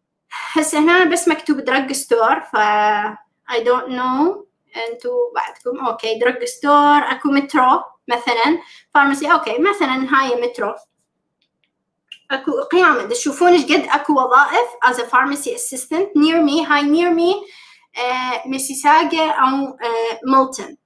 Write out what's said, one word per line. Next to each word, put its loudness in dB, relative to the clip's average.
هسه -2
هنا 4
بس 0
مكتوب -2
drug -2
store، 0
ف -8
I -2
don't 0
know. -2
أنتوا -4
بعدكم. -6
أوكي، -4
drug -2
store، 4
أكو -4
مترو 2
مثلًا، 0
pharmacy. 2
أوكي، 0
مثلًا 0
هاي 0
مترو. -6
أكو -4
قيامة، 2
دا -6
تشوفون 2
إيش 4
قد 0
أكو 0
وظائف 2
as 4
a -6
pharmacy -2
assistant -6
near 4
me. -2
هاي 2
near 2
me، -2
آه، -6
ميسيساغا 0
أو، 2
آه، -2
مولتون. 0